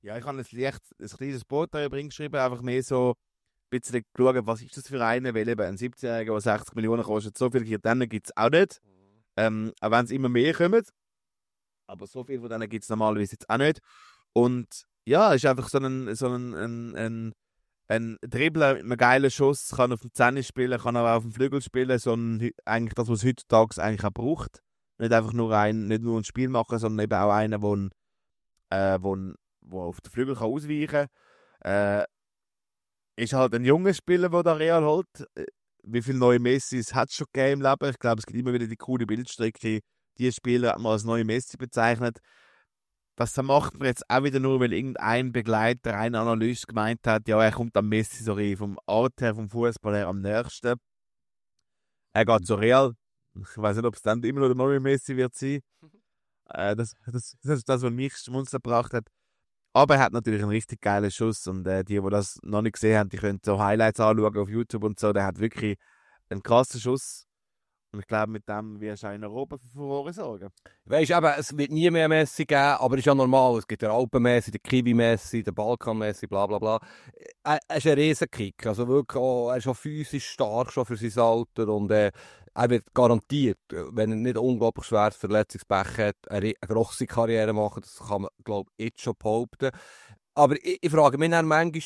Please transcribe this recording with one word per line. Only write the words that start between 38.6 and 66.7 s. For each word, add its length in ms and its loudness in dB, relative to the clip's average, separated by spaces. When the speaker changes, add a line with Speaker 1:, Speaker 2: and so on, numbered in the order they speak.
Speaker 1:
die 80 -10
coole 300 -4
Bildstrecke. 720 -4
Die 140 0
Spieler 400 0
hat 60 -6
man 140 0
als 120 0
neue 200 0
Messi 320 -4
bezeichnet. 640 -2
Das 200 -4
macht 420 2
man 80 -4
jetzt 220 -4
auch 140 2
wieder 180 0
nur, 200 2
weil 120 0
irgendein 600 -2
Begleiter, 680 0
ein 160 -2
Analyst 540 -2
gemeint 380 -4
hat, 220 0
ja, 140 4
er 100 6
kommt 240 -4
am 120 2
Messi 340 -2
so 120 -2
rein, 220 -2
vom 300 -8
Art 340 0
her, 140 0
vom 140 -8
Fußball 460 -2
her 140 -2
am 120 -6
nächsten. 540 -2
Er 120 2
geht 220 2
zu 80 0
Real. 400 4
Ich 220 -18
weiß 200 0
nicht, 100 0
ob 80 -2
es 80 -20
dann 200 0
immer 180 -2
noch 80 6
der 80 2
neue 240 2
Messi 360 0
wird 180 0
sein. 260 -6
Speaker 2:
<laughs> 180 -20
Speaker 1:
Äh, 220 -2
das, 200 -4
das, 360 -10
das 160 0
ist 100 -8
das, 140 0
was 100 0
mich 240 -6
schmunzeln 440 -8
gebracht 320 0
hat. 140 -4
Aber 220 8
er 60 6
hat 120 2
natürlich 300 -2
einen 80 0
richtig 300 -4
geilen 320 0
Schuss 340 -2
und, 180 -6
äh, 200 0
die, 160 -2
die 100 -2
das 320 -2
noch 180 -4
nicht 120 -2
gesehen 260 2
haben, 100 0
die 100 -10
können 260 -4
so 160 0
Highlights 400 2
anschauen 360 4
auf 120 -2
YouTube 340 -4
und 160 -4
so. 140 2
Der 120 0
hat 140 -4
wirklich 400 -4
einen 140 -8
krassen 380 2